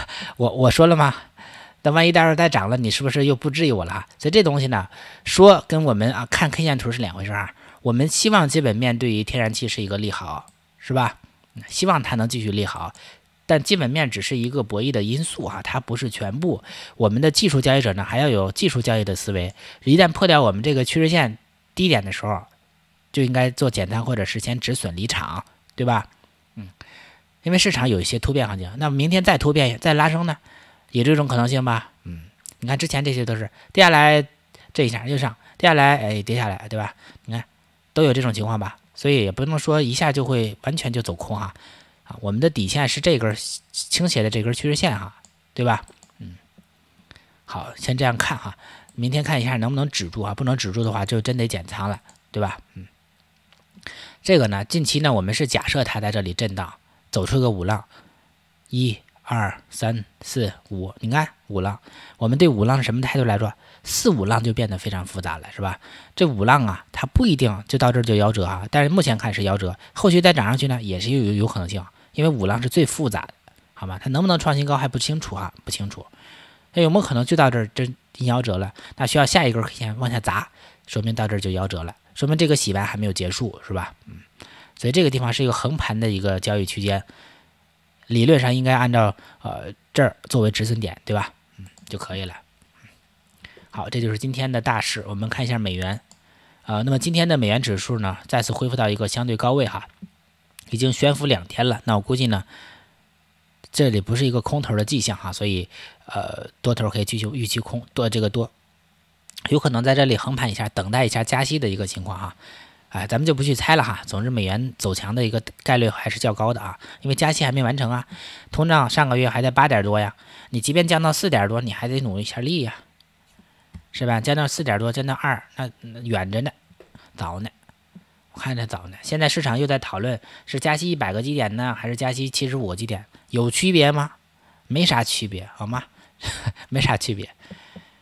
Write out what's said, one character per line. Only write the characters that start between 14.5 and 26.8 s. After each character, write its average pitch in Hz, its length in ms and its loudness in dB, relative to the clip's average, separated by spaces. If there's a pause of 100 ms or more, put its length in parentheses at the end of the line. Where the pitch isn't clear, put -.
博 107 200 -4
弈 131 80 0
的 120 120 0
因 120 200 -2
素 - 240 -8
哈， 110 160 -10
它 - 160 -4
不 117 180 -6
是 131 120 -4
全 107 320 -6
部。 165 220 -2 (340)
我 113 120 6
们 107 120 2
的 156 100 4
技 202 180 2
术 139 120 2
交 131 160 4
易 139 60 2
者 107 100 0
呢， 95 100 -4
还 107 140 -4
要 143 120 2
有 98 240 2
技 - 160 0
术 127 120 -2
交 113 160 2
易 107 80 0
的 98 100 -2
思 - 180 -6
维。 90 220 -4 (300)
一 143 140 6
旦 180 100 8
破 165 180 0
掉 156 160 6
我 113 80 4
们 98 120 0
这 147 100 2
个 131 120 2
趋 - 160 0
势 160 80 4
线 143 280 2 (380)
低 185 140 2
点 123 140 4
的 95 80 -6
时 - 140 -8
候， 104 180 -2 (680)
就 143 100 2
应 127 100 2
该 127 180 2
做 127 200 0
减 - 180 -2
仓 110 160 -4
或 127 120 -2
者 101 80 -2
是 107 160 -6
先 120 180 -4
止 120 160 -4
损 90 220 -6
离 98 100 -4
场， 87 380 -6 (300)
对 127 100 -4
吧？ 117 220 0 (480)
嗯， 98 160 -14 (720)